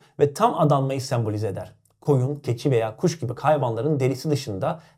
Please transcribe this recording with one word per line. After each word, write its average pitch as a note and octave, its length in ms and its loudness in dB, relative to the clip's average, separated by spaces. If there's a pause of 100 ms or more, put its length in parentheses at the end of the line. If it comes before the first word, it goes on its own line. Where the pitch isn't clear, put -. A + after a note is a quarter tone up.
(200)
ve C#3+ 140 4
tam A#3+ 260 2
adanmayı C3+ 420 2
sembolize G#2+ 460 -2
eder. F#2 260 -8 (280)
Koyun, C3+ 340 2
keçi B2+ 360 -2
veya A2 260 0
kuş E3 220 0
gibi B2 160 -6
hayvanların C3+ 640 0
derisi C3 300 -2
dışında C3+ 500 -2 (180)